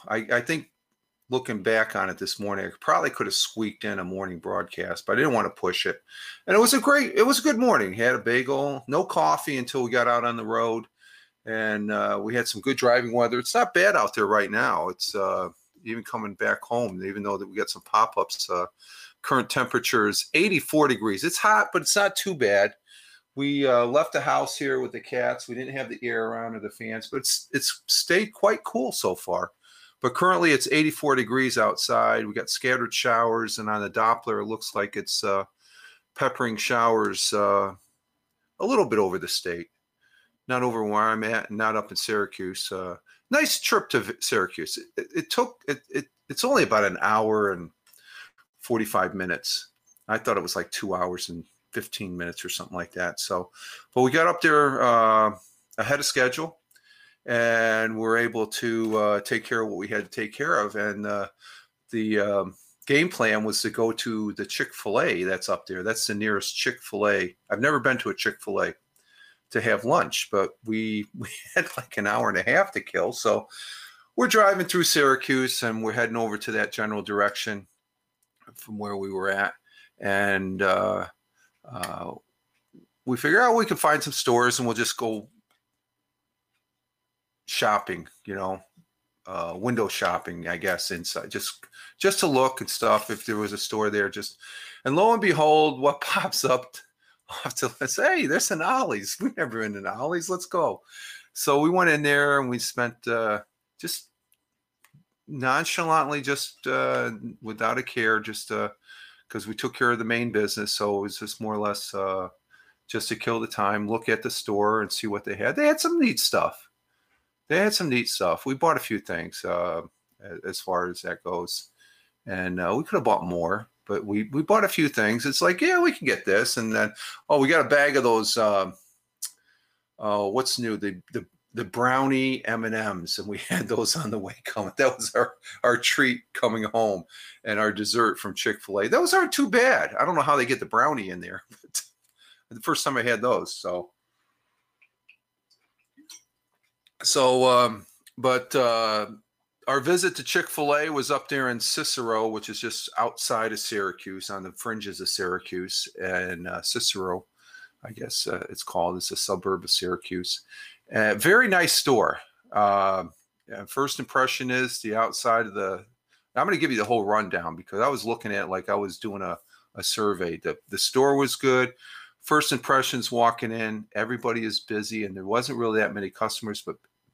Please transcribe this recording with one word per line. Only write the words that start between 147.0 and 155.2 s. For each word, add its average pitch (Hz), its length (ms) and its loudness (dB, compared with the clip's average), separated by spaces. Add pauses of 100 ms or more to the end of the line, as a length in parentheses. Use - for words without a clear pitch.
So, 127 460 6
um, 120 380 4 (320)
but, 127 360 0
uh, 113 520 2 (640)
our 135 120 2
visit 175 360 2
to 135 80 -10
Chick-fil-A 151 640 0
was 139 200 -2
up 139 180 -2
there 135 220 0
in 117 100 -4
Cicero, 113 680 0
which 110 200 -6
is 107 100 -8
just - 300 -8 (100)
outside 113 540 0
of 107 80 -8
Syracuse, 95 680 -6
on 98 140 -10
the 92 100 -14
fringes 104 480 -8
of 92 80 -6
Syracuse 90 800 -4 (140)